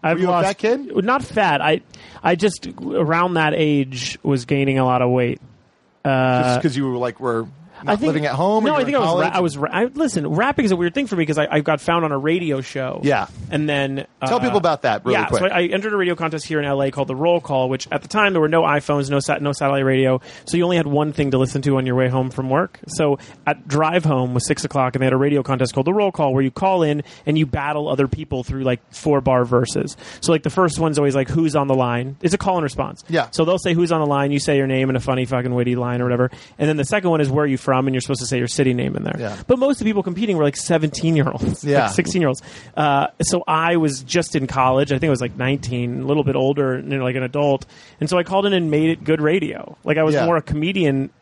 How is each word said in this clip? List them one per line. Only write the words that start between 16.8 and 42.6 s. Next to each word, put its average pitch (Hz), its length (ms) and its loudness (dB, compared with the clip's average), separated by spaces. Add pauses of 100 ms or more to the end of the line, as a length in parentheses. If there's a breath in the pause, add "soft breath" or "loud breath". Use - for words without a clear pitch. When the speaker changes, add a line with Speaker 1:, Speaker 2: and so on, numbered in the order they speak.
Speaker 1:
A 135 80 0
called 135 180 -4
The 131 80 -4
Roll 165 240 2
Call, 131 280 -2
which 131 240 -4
at 147 100 -4
the - 60 -20
time 208 240 2
there 170 80 2
were 156 80 2
no 165 140 4
iPhones, 147 480 0
no 139 100 2
sat-, 143 220 -2
no 143 100 -2
satellite 139 320 0
radio, 131 360 2 (260 loud breath)
so - 100 -2
you 175 80 2
only 180 120 2
had 165 100 2
one 147 260 0
thing 143 200 0
to 131 60 2
listen 131 240 0
to 139 140 2
on 131 100 0
your 127 100 -2
way 127 120 2
home 131 220 -2
from 131 200 -6
work. 165 280 -2 (100)
So 147 300 0 (280 loud breath)
at 151 220 -2
drive 156 360 0
home 131 300 0
was 123 120 0
six - 180 -2
o'clock, 131 300 0
and 131 80 0
they 131 40 2
had 131 60 4
a 135 60 2
radio 139 240 2
contest 127 320 -2
called 135 120 0
The 175 80 0
Roll 202 180 2
Call, 143 200 0
where 135 100 2
you 135 80 0
call 190 320 2
in 147 200 0 (240 loud breath)
and 151 120 0
you 156 80 2
battle 151 420 -4
other 139 200 0
people 135 360 -6
through, 135 200 -6
like, 127 160 0 (140)
four 143 260 0
bar 127 240 2
verses. 123 520 0 (240 loud breath)
So, - 120 2
like, 160 100 2
the 156 80 -2
first 170 280 2
one's 156 200 0
always, 143 160 2
like, 135 140 0
"Who's 160 280 0
on 143 120 2
the 135 60 4
line?" 127 480 0
It's 175 120 0
a 202 40 0
call 190 180 0
and 165 80 0
response. - 440 -6
Speaker 2:
Yeah. 160 220 0
Speaker 1:
So - 140 0
they'll 180 140 2
say, 180 160 0
"Who's 165 180 2
on 160 80 2
the 151 60 0
line?" 143 260 0
You 143 60 0
say 139 180 0
your 135 100 2
name 131 240 0
in 131 60 0
a 123 40 0
funny 127 260 -2
fucking 123 280 -2
witty 123 220 0
line 123 240 -2
or 123 40 0
whatever. 123 260 2 (280 loud breath)
And 147 100 0
then 156 80 0
the 139 80 0
second 185 260 0
one 160 100 2
is, 143 100 2
"Where 147 140 2
are 151 40 0
you 135 100 0
from?" 131 280 0
And 135 80 0
you're 127 60 0
supposed 123 200 -4
to 123 60 -8
say 127 120 -2
your 123 100 -2
city 131 260 2
name 127 220 -2
in - 80 -6
there. - 140 -4
Speaker 2:
Yeah. 104 180 -8 (100)
Speaker 1:
But 247 120 4
most 269 180 2
of - 40 -16
the 220 100 -4
people 202 120 0
competing 190 340 -2
were, 156 80 2
like, 143 120 2
seventeen-year-olds, 156 1080 0
Speaker 2:
Yeah. 139 220 2
Speaker 1:
like, - 80 -2
sixteen-year-olds. 165 480 0 (340 loud breath)